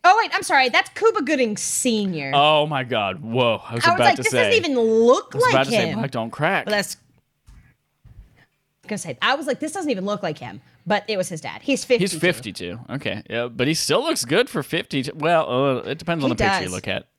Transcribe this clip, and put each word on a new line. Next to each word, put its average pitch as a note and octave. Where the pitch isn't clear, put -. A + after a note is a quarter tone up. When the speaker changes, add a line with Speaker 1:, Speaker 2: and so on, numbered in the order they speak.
Speaker 1:
oh, F#4+
wait. F4+
I'm F#4+
sorry. C4+
That's D#4
Cuba G4+
Gooding B3
Senior. F#3+
Speaker 2:
Oh, D3+
my C#3
God! G2+
Whoa. A2+
I A2+
was A#2+
Speaker 1:
I -
was F4
Speaker 2:
about -
Speaker 1:
like, D#4+
Speaker 2:
to B2+
Speaker 1:
"This G#4+
Speaker 2:
say, -
Speaker 1:
doesn't G#4+
even B3+
look A3+
Speaker 2:
I -
was A#4
Speaker 1:
like B4+
Speaker 2:
about -
to -
say, -
Speaker 1:
him." -
Speaker 2:
"Black C#3
don't A2+
crack." D#3+
Speaker 1:
But G3+
that's, G#3
I -
was -
gonna F3
say, D#3
I A#3+
was D4
like, D4
"This D4+
doesn't E4
even F#3+
look G3+
like D#3+
him." G#2+
But G3+
it G#3+
was F3+
his D#3+
dad. G#2
He's C4+
fifty-two. G3+
Speaker 2:
He's D#3
fifty-two. G#2+
Okay. A2
Yeah, A#2
but B2
he D#3
still E3+
looks D#4+
good F#3
for D3
fifty-two. D3+
Well, D#3+
uh, C3
it C3+
depends E3
on C3
Speaker 1:
He B2
Speaker 2:
the G#3
picture G3
you -
Speaker 1:
does. F2+
Speaker 2:
look F#2
at. -